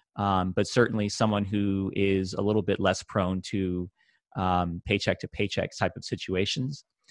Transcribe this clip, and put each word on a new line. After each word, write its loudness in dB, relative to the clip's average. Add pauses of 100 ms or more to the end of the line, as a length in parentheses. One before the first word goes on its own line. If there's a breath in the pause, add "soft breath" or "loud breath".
(180)
um, 2
but 2
certainly 2
someone 0
who 0
is 2
a -2
little 2
bit 0
less 2
prone 0 (100)
to, -2 (460)
um, 0
paycheck 0
to -8
paycheck -2
type 0
of -12
situations. -4 (280 soft breath)